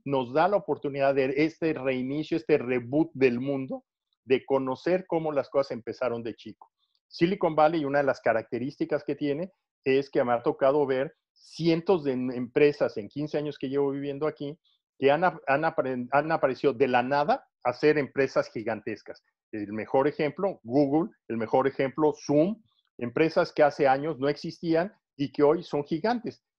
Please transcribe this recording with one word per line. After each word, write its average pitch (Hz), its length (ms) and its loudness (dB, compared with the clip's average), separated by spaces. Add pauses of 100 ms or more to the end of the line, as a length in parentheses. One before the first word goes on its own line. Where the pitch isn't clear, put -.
nos 131 300 -2
da 160 120 4
la 202 120 0
oportunidad 139 560 -2
de 135 240 2
este 160 340 -2
reinicio, 135 640 -4
este 156 220 2
reboot 127 560 -2
del 127 260 2
mundo, 131 440 -6 (400)
de 120 200 2
conocer 135 640 -2
cómo 160 260 -2
las 139 180 -4
cosas 139 220 -2
empezaron 117 500 -6
de 110 120 -8
chico. - 380 -20 (360)
Silicon 175 460 0
Valley, 156 300 2
una 139 140 0
de 143 60 2
las 131 160 0
características 123 840 -2
que 156 100 -4
tiene 151 380 -4 (320)
es 135 260 2
que 139 140 0
me 123 80 0
ha 120 100 0
tocado 147 440 2
ver 131 280 -2 (180)
cientos 165 720 0
de 135 80 0
em-, 127 200 -4
empresas 131 640 2
en 101 120 -8
quince 147 300 -6
años 147 200 -6
que 135 100 -8
llevo 139 220 -2
viviendo 139 360 -6
aquí 147 320 -8 (400)
que 135 120 4
han 160 140 2
ap-, 160 220 -2
han 143 160 2
apren-, 131 480 -2
han 151 220 2
aparecido 139 400 0
de 127 160 2
la 123 140 2
nada 147 440 -2 (160)
a 123 100 0
ser 151 260 2
empresas 135 520 -2
gigantescas. 107 720 -8 (300)
El 104 200 -8
mejor 135 360 0
ejemplo, 156 540 -4
Google, 143 480 2 (180)
el 113 80 -6
mejor 131 300 0
ejemplo, 143 480 0 (120)
Zoom, 160 360 2 (360)
empresas 156 540 0
que 151 100 2
hace 143 240 4
años 139 320 0
no 139 100 -2
existían 165 640 -2 (240)
y 139 160 -4
que 147 100 0
hoy 147 200 6
son 143 220 -4
gigantes. 220 580 -4 (160)